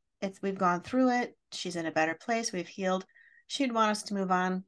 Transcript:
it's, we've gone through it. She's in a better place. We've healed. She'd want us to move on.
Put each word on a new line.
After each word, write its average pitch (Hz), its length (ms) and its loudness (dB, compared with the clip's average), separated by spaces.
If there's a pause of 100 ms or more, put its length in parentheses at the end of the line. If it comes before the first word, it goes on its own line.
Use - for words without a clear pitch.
(220)
it's, 190 200 -8
we've 196 160 -2
gone 175 240 2
through 254 300 2
it. 247 260 0 (140)
She's 175 240 -8
in 165 100 -2
a 156 60 -2
better 160 240 2
place. 226 360 -2
We've 175 160 -4
healed. 185 380 -2 (440)
She'd 262 240 -2
want 220 180 4
us 208 120 -4
to - 100 -8
move 190 180 -2
on. 185 360 2